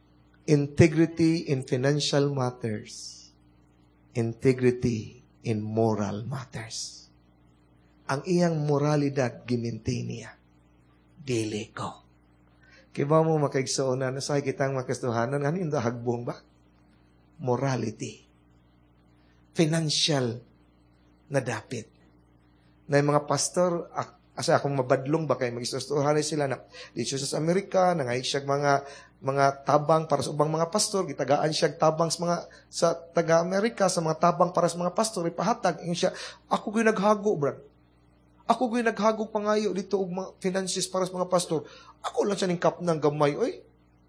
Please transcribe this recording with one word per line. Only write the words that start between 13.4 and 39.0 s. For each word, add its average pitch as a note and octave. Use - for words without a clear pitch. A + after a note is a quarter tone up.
makaigsuonan, C3+
usahay C#3+
kitang C3+
makastuhanan, B2+
ano D3+
yung E3
hagbong A#2+
ba? D#3
Morality. B2
Financial D3+
na C#3
dapit. A2+
Na C#3+
yung C#3+
mga D3
pastor, E3+
ak-, -
asa D3
akong C#3
mabadlong C#3
ba -
kay A#2+
magistustuhanan C#3
sila D3
na -
dito B2+
sa C#3+
Amerika, F3+
nangayik B2+
siya C#3
mga, C#3+
mga C#3
tabang D3+
para C#3+
sa -
ubang D3
mga D#3+
pastor, G3+
gitagaan D3
siya D3+
tabang D#3
sa E3+
mga, E3+
sa -
taga-Amerika, F3+
sa -
mga D#3+
tabang F3
para E3+
sa E3+
mga F3
pastor, F#3+
ipahatag. F#3
Yung F3
siya, -
"Ako G3+
ko'y A3
naghago, G#3
brad. C#3
Ako A#3
ko'y A#3+
naghago A3